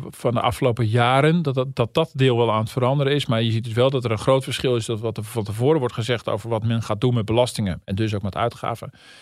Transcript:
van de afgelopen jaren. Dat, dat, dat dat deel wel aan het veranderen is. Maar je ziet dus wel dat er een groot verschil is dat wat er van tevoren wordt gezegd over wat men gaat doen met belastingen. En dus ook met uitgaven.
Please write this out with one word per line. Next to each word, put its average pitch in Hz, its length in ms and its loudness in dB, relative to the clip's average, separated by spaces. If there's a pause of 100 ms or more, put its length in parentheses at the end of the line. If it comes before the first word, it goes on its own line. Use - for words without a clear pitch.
(100)
van - 240 -2
de 117 60 0
afgelopen 120 460 0
jaren. 135 560 4
Dat, 143 120 -2
dat, 131 220 -2
dat 113 180 -2
dat 160 200 2
deel 131 220 4
wel 117 160 2
aan 110 80 0
het 110 100 -2
veranderen 135 440 0
is. 139 120 -2
Maar 113 160 0
je 117 80 0
ziet 110 140 -2
dus 117 80 -8
wel 123 180 4
dat 135 140 -2
er 117 60 -2
een 107 80 -2
groot 131 260 2
verschil 127 320 -2
is 110 100 -2
dat 110 140 -6
wat 113 160 -6
er 110 80 -8
van 110 200 -6
tevoren 120 340 2
wordt 123 160 -2
gezegd 113 340 -2
over 110 200 -4
wat 113 160 -2
men 113 180 0
gaat 107 180 -4
doen 123 140 2
met 113 100 0
belastingen. 110 600 0
En 101 100 -6
dus 104 200 -2
ook 98 80 -4
met 101 140 -6
uitgaven. - 540 -6 (320)